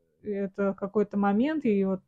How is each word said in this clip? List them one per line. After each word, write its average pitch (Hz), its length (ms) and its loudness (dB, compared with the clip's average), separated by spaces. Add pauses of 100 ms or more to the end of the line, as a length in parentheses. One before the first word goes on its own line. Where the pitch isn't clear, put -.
(220)
это 196 520 -4
какой-то 202 440 -2
момент, 233 480 2
и 196 180 2
вот, 190 240 -2